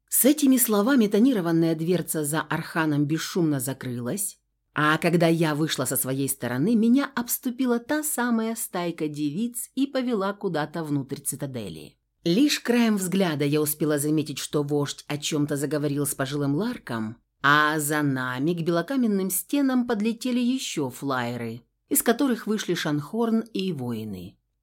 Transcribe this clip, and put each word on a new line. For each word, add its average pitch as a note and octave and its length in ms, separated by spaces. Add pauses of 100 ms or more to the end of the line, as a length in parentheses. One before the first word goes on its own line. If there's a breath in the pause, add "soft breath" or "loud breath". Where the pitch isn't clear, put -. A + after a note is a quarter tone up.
С - 140
этими C4 320
словами A3+ 500
тонированная F3+ 680
дверца D#3+ 500
за D3 160
Арханом D#3 640
бесшумно D#3 560
закрылась, B2+ 800 (360)
а D3+ 220
когда E3+ 300
я E3 280
вышла D3 300
со C3 120
своей C3+ 340
стороны, C3 460
меня A#3+ 380
обступила A#3+ 640
та D4 240
самая A#3 540
стайка E3+ 500
девиц D3+ 680
и C4+ 120
повела A#3+ 460
куда-то E3 500
внутрь C#3+ 380
цитадели. A2 800 (260)
Лишь B3 360
краем A#3 360
взгляда F3+ 480
я D3 160
успела D3+ 380
заметить, D3+ 400
что - 240
вождь C#3+ 460
о D3 100
чём-то D3 380
заговорил C#3+ 500
с - 80
пожилым C#3 400
Ларком, B2+ 640 (240)
а D3+ 360
за D3+ 240
нами C3 520
к E3+ 80
белокаменным F#3+ 680
стенам C4 560
подлетели A#3 540
ещё A#3+ 480
флайеры, A#2+ 720 (280)
из C#4+ 120
которых A#3 440
вышли G3+ 260
Шанхорн A3 680 (120)
и F#3+ 200
воины. A2 640 (240)